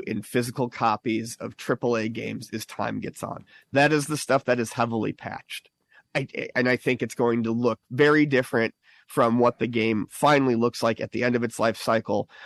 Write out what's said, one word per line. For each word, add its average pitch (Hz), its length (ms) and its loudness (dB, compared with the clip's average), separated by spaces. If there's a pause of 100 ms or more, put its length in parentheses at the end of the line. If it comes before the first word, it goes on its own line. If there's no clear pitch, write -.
in 104 160 -6
physical 123 460 -2
copies 113 720 -2
of - 160 -12
triple 120 400 -2
A 110 120 -2
games 110 440 -10
as 113 120 -8
time 107 360 -6
gets - 240 -10
on. - 200 -10 (280)
That 143 200 4
is 147 140 0
the 151 100 -4
stuff - 280 0
that 123 160 0
is 110 140 -4
heavily 113 380 -2
patched. - 580 -14 (440)
I, 139 140 -4 (260)
and 127 140 2
I 123 80 2
think 127 260 -2
it's 117 140 -6
going 120 260 2
to 113 80 -2
look 117 300 0 (100)
very 147 360 4
different 127 480 0 (340)
from 120 300 2
what 120 200 4
the 117 80 -2
game 113 420 0
finally 143 460 4
looks 117 280 0
like 117 180 0
at 110 100 -8
the 120 140 -2
end 123 100 2
of 117 80 0
its 117 160 -4
life 113 180 0
cycle. 110 540 -2 (160)